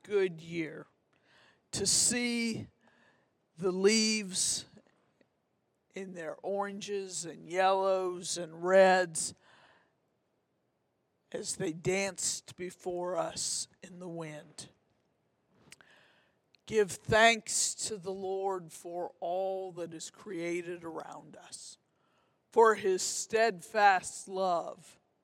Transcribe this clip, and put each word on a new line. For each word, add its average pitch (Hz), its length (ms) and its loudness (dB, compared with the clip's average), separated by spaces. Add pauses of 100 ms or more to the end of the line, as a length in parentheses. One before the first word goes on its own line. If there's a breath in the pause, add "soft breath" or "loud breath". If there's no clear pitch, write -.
good 190 380 0
year 160 460 -8 (840 soft breath)
to - 140 -4
see 233 840 0 (920 soft breath)
the 180 140 0
leaves 208 920 2 (1300)
in 190 180 -10
their 160 300 -10
oranges 196 800 -6
and 160 240 -12
yellows 185 920 2
and 165 260 -8
reds 185 680 6 (2000 soft breath)
as - 240 -8
they 190 160 -4
danced 185 840 -4
before 180 580 -6
us - 520 -4 (140)
in 180 180 -18
the 180 100 -12
wind. 156 580 -12 (2000 soft breath)
Give 208 260 2
thanks - 840 4
to - 220 -8
the 180 140 -8
Lord 190 600 -4
for 175 480 -10
all 190 540 -4
that 165 200 -10
is 160 160 -14
created 175 720 -8
around 156 540 -12 (100)
us, - 300 -18 (760)
for 220 240 8
his 196 260 0
steadfast 202 1300 2
love 185 720 -4 (240)